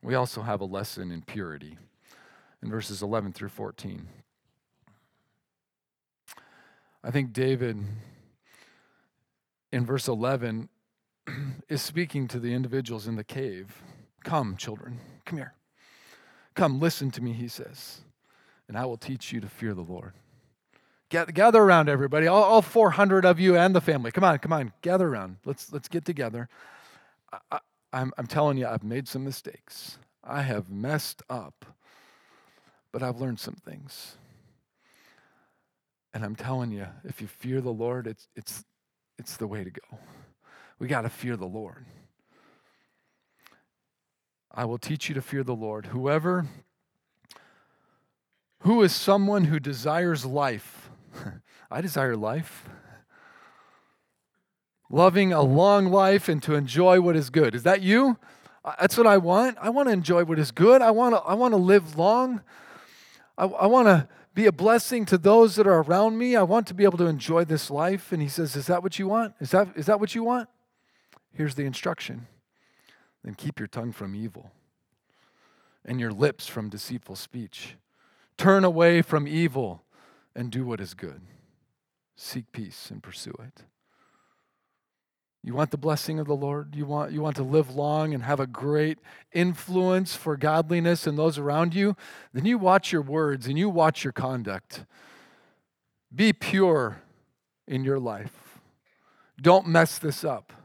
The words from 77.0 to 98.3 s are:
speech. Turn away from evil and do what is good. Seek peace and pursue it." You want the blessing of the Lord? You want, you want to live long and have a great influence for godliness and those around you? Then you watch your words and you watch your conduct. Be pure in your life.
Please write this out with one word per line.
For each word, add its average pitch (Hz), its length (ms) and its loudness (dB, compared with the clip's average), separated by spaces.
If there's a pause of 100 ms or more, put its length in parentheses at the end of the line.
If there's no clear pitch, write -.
speech. - 600 -16 (600)
Turn 196 280 4
away 170 360 4
from 156 260 0
evil 135 560 -2 (520)
and 120 160 -8
do 127 160 -6
what 113 160 -8
is 87 100 -14
good. 90 300 -16 (920)
Seek - 380 -14
peace - 380 -14
and 107 120 -16
pursue - 380 -16
it." 127 240 -20 (1800)
You 120 120 -12
want 147 160 -2
the 151 80 -8
blessing 156 400 -4
of 151 80 -6
the 147 100 -2
Lord? 143 380 -8
You 147 100 -6
want, 147 280 -6
you 151 100 -6
want 151 140 -4
to 143 60 -6
live 131 320 0
long 151 380 -2
and 131 100 -4
have 139 180 -2
a 135 60 -2
great 147 520 -2 (340)
influence 185 840 0
for 151 220 -4
godliness 160 720 0
and 151 100 -2
those 156 220 0
around 151 360 0
you? 202 220 0 (380)
Then 131 100 -4
you 240 140 2
watch 185 340 4
your 170 80 0
words 143 460 -4
and 139 120 -2
you 202 120 0
watch 160 340 2
your 135 80 -4
conduct. 117 720 -8 (1300)
Be 202 200 4
pure 156 680 0 (640)
in 131 180 -6
your 135 140 -2
life. 107 600 -12 (800)